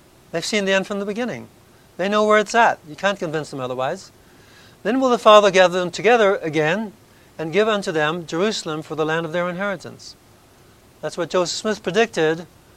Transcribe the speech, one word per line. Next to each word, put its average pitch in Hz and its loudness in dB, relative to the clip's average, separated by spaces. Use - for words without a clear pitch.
They've 165 -6
seen 208 -2
the 190 0
end 190 0
from 202 -6
the 202 -6
beginning. 196 -8
They 180 -2
know 214 2
where 214 4
it's 208 -2
at. 226 4
You 151 -16
can't 196 -2
convince 156 -6
them 139 -10
otherwise. 127 -6
"Then 240 0
will 262 2
the 233 2
Father 208 8
gather 180 4
them 180 -2
together 202 2
again, 160 -2
and 160 -8
give 214 2
unto 202 -2
them 156 -2
Jerusalem 165 -4
for 156 -10
the 156 -2
land 165 -2
of 156 -10
their 175 -2
inheritance." 175 -10
That's 156 -8
what 170 -6
Joseph 180 -2
Smith 214 -4
predicted, 175 -2